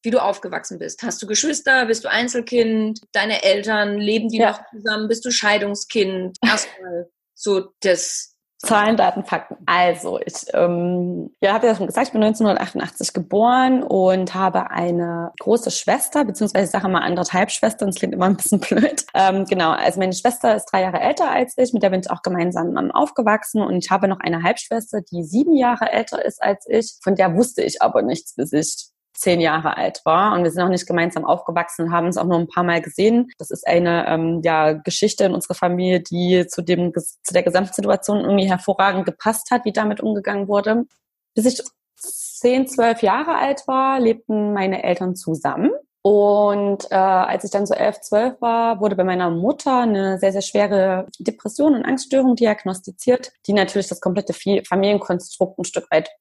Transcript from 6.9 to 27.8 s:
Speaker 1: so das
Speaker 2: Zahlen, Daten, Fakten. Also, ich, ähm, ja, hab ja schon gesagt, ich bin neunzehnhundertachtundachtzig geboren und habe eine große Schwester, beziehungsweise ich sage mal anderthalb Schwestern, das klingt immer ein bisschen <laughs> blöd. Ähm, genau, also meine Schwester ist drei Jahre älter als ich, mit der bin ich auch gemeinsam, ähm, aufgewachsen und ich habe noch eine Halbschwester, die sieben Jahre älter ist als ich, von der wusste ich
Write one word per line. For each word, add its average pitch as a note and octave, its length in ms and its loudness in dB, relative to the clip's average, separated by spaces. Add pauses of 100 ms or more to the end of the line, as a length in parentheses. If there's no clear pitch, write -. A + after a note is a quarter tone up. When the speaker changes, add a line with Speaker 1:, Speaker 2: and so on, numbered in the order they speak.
Speaker 1:
so F#3+ 360 -2 (100)
das - 500 -2 (360)
Speaker 2:
Zahlen, G#3+ 300 4
Daten, G3 300 2
Fakten. - 400 -6
Also, F3 600 2
ich, - 280 -12
ähm, F3 880 0
ja, G3 100 2
hab A3 140 0
ja A3 100 4
schon F3+ 100 -4
gesagt, A#3+ 220 -2
ich - 60 -12
bin A3 80 2
neunzehnhundertachtundachtzig - 920 0
geboren B3 720 2
und F#3 520 2
habe F#3 360 -2
eine E3+ 680 -4
große A#3 280 0
Schwester, C4+ 540 -2
beziehungsweise G3+ 400 -2
ich F3 80 -2
sage F#3+ 160 -2
mal F#3 140 0
anderthalb F3+ 500 -2
Schwestern, G#3+ 380 -2
das F#3 60 -4
klingt - 180 -4
immer F#3 140 2
ein G3 100 4
bisschen - 240 0
<laughs> - 0 -
blöd. - 520 0
Ähm, F#3+ 300 2
genau, F3+ 280 0
also - 280 0
meine F#3 140 0
Schwester A#3+ 420 0
ist G#3+ 160 -6
drei F#3+ 120 2
Jahre F#3 180 -2
älter D4+ 280 0
als - 280 0
ich, B3 160 2
mit G#3 100 2
der G3 60 4
bin F#3 100 2
ich F#3 100 -8
auch F3+ 120 -4
gemeinsam, F3 560 -2
ähm, - 140 -2
aufgewachsen G#3+ 680 0
und F#3 220 0
ich - 80 -4
habe G3 160 2
noch F#3+ 140 -2
eine E3+ 220 -2
Halbschwester, A3 580 -4
die F3 240 -8
sieben C#4 320 4
Jahre A#3+ 340 2
älter - 320 -2
ist - 180 -4
als - 280 0
ich, - 240 0 (100)
von F#3+ 120 2
der F#3 200 2
wusste A#3+ 280 2
ich - 180 -2